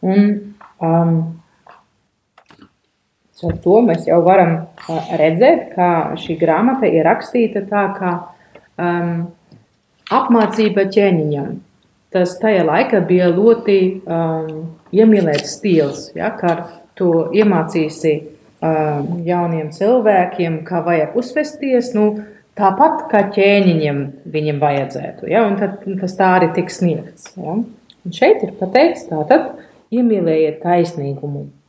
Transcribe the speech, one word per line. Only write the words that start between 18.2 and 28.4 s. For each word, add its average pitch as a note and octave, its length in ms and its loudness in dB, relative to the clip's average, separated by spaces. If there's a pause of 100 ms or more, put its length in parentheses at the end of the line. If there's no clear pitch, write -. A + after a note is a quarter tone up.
um, D#3 640 -2
jauniem E3+ 500 -4
cilvēkiem, F#3+ 920 0
kā F3 180 -4
vajag D#3+ 320 -2
uzvesties, B3+ 800 -4
nu, G#3+ 140 2 (480)
tāpat G3+ 520 2
kā G#3 220 2
ķēniņam F#3 720 2 (220)
viņam D3+ 360 -4
vajadzētu, C3+ 680 -4
ja, A3 160 2
un G3+ 120 0
tad F#3+ 360 -6
tas F#3 240 -6
tā F#3+ 160 2
arī F3+ 220 4
tiek - 180 -4
sniegts, - 640 -4
ja. E3 200 -8
Un - 640 -10
šeit F#4 260 2